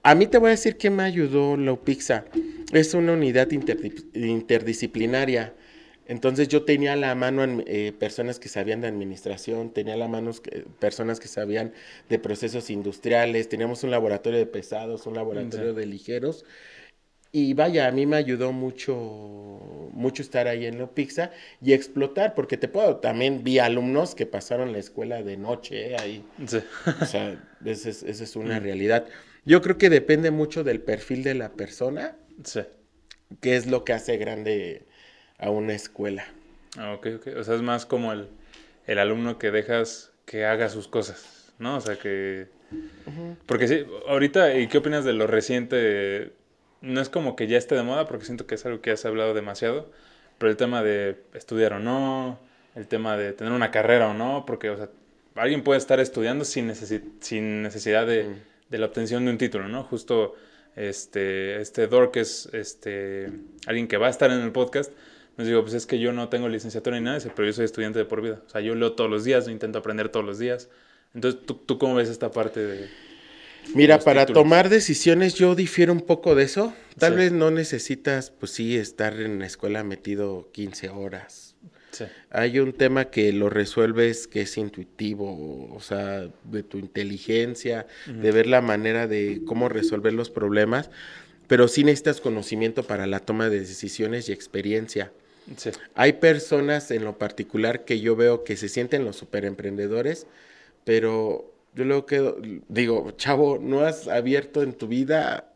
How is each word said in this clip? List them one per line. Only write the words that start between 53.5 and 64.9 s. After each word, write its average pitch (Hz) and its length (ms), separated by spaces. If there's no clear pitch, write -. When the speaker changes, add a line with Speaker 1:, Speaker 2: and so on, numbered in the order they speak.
Speaker 2:
una 120 180
carrera 113 380
o 104 40
no, 127 320
porque, 113 240
o 104 80
sea, 104 120
alguien 135 280
puede 139 160
estar 131 220
estudiando 127 420
sin 131 260
necesi-, 107 340
sin 107 420
necesidad 107 420
de, 113 200
Speaker 1:
Mm. 101 100
Speaker 2:
de 117 60
la 110 100
obtención 117 360
de 123 80
un 117 60
título, 107 320
¿no? 127 140
Justo, 113 520
este, 98 840
este 107 260
Dor, 123 240
que 123 100
es, - 320
este, 98 760
alguien 117 200
que 107 100
va 110 100
a - 20
estar 131 220
en 127 80
el 117 120
podcast, 127 400